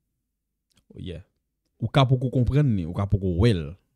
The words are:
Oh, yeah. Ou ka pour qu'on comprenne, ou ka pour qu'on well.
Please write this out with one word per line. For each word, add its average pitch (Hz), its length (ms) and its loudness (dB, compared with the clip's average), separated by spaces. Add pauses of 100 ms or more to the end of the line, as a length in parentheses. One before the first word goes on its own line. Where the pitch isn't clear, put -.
(960)
Oh, 98 60 -16
yeah. 87 240 -12 (560)
Ou 117 80 -4
ka 139 180 4
pour 127 120 2
qu'on 127 120 -4
comprenne, 123 560 2
ou 85 60 -8
ka 98 140 -2
pour 98 140 -2
qu'on 90 200 -2
well. 90 360 2 (200)